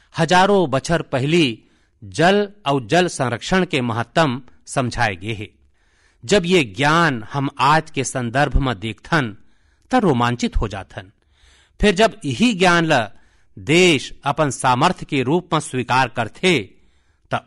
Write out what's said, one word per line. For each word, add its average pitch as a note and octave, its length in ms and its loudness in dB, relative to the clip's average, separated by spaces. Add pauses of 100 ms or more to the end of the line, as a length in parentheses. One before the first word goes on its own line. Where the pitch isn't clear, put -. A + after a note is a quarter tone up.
(180)
हजारों F3+ 520 4
बछर D#3 320 -2
पहली C#3+ 640 0 (400)
जल F#3+ 480 0 (140)
और C#3 200 0
जल E3+ 220 2
संरक्षण C#3 560 -2
के D3+ 160 -2
महत्तम B2 640 -2 (240)
समझाए A#2 500 -2
गे G#2 160 -10
हे। G2+ 180 -12 (760)
जब F#3 220 2
ये F3 180 2
ज्ञान C#3 580 0 (100)
हम C#3 160 -2 (100)
आज D#3 320 2
के C3+ 140 -4
संदर्भ C3 520 -2
में C3 240 0
देखथन, A2+ 560 -4 (540)
त B3+ 40 2
रोमांचित B2 600 0
हो A2+ 120 0
जाथन। F#2+ 440 -14 (680)
फिर G3+ 140 4
जब G#3+ 300 2
यही G3 300 0
ज्ञान F3 320 2
ल B2+ 220 0 (500)
देश D3+ 560 2 (100)
अपन D3 260 0
सामर्थ्य C3+ 560 0
के C3+ 160 -2
रूप E3 300 -2
में D#3 80 0
स्वीकार B2 480 -2
करथे, B2+ 500 -2 (760)
त - 120 -8